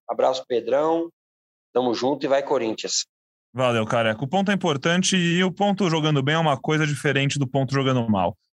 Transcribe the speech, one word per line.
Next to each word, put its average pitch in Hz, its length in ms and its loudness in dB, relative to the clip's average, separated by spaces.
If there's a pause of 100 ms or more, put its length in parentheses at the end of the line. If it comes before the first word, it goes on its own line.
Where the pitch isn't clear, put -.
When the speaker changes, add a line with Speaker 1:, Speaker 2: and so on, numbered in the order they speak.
Speaker 1:
abraço, 127 380 0
Pedrão. 147 600 0 (640)
Tamo 123 200 0
junto 135 320 -2
e 143 40 -2
vai, 139 120 2
Corinthians. 120 640 -2 (480)
Speaker 2:
Valeu, 117 320 0
Careca. 113 380 0
O 139 40 -2
ponto 190 220 0
é 208 40 2
importante 175 640 0
e 175 260 2
o 185 80 0
ponto 196 380 0
jogando 151 340 2
bem 147 120 0
é - 40 2
uma 151 180 2
coisa 156 300 0
diferente 139 500 0
do 143 100 -2
ponto 135 260 -2
jogando 131 360 0
mal. 92 280 0 (160)